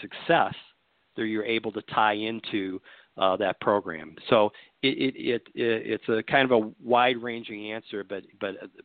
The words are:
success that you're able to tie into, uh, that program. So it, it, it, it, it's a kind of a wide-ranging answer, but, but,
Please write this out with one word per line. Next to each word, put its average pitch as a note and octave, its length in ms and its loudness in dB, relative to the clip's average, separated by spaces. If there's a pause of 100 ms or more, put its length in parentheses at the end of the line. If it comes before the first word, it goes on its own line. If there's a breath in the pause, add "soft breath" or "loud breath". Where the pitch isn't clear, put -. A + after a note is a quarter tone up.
success A#2+ 520 0 (600)
that A#2 80 -2
you're A2 200 -2
able A2+ 280 -2
to G#2 100 -6 (100)
tie G#2+ 200 4
into, G#2+ 680 -4 (360 loud breath)
uh, F#2+ 200 2
that F#2+ 240 -2
program. E2+ 540 0 (160)
So G#2+ 220 6 (300 loud breath)
it, C3+ 340 0
it, - 0 -
it, A#2+ 260 -2 (120)
it, A#2 320 0
it's A2 220 -4
a A2+ 220 0
kind C#3 140 4
of B2 180 6
a A2 80 -6 (100)
wide-ranging A#2 920 0
answer, A2 320 -8
but, F#2+ 180 -10 (180)
but, G2 140 -4 (300)